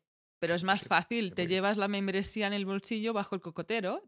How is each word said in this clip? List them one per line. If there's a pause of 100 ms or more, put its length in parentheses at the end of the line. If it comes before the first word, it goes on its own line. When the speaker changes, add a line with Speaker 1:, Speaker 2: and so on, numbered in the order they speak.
(380)
Speaker 1:
pero
es
más
Speaker 2:
imposible,
Speaker 1:
fácil,
te
Speaker 2:
imposible.
Speaker 1:
llevas
la
membresía
en
el
bolsillo
bajo
el
cocotero,